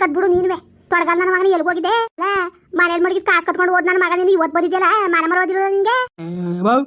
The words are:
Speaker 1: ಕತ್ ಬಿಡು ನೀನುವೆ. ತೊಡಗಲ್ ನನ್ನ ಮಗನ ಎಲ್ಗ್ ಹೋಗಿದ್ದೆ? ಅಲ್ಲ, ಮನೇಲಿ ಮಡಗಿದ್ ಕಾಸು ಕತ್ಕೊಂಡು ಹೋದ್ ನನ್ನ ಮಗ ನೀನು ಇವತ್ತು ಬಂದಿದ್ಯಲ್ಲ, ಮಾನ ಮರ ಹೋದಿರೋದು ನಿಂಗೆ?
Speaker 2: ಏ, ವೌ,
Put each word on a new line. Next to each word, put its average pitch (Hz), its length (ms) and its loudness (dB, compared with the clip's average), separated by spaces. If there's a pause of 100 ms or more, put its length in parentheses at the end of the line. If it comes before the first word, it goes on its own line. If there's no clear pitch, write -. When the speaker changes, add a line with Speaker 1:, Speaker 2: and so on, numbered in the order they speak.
Speaker 1:
ಕತ್ 330 160 0
ಬಿಡು 370 160 0
ನೀನುವೆ. 359 240 0 (340)
ತೊಡಗಲ್ 339 280 0
ನನ್ನ 370 160 0
ಮಗನ 381 220 2
ಎಲ್ಗ್ 320 120 -2
ಹೋಗಿದ್ದೆ? 359 240 -2 (220)
ಅಲ್ಲ, 349 100 -6 (540)
ಮನೇಲಿ 349 260 0
ಮಡಗಿದ್ 370 240 -2
ಕಾಸು 339 200 2
ಕತ್ಕೊಂಡು 359 260 0
ಹೋದ್ 349 140 2
ನನ್ನ 370 160 2
ಮಗ 349 140 0
ನೀನು 370 180 2
ಇವತ್ತು 320 200 0
ಬಂದಿದ್ಯಲ್ಲ, 349 320 0 (240)
ಮಾನ 330 180 2
ಮರ 359 120 2
ಹೋದಿರೋದು 381 320 -2
ನಿಂಗೆ? 392 200 0 (280)
Speaker 2:
ಏ, 165 40 -8 (400)
ವೌ, 240 200 4